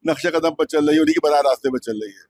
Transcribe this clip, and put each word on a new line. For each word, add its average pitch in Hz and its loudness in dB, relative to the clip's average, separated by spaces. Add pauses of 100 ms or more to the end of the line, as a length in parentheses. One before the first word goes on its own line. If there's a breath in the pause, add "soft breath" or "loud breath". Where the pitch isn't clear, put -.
(100)
नक्शे 160 -2
कदम 160 0
पर 156 -2
चल 147 0
रही 151 4
है, 160 4
उन्हीं 156 2
के 165 0
बनाए 147 2
रास्ते 135 0
पर 127 -4
चल 110 -8
रही 104 -12
है। 98 -20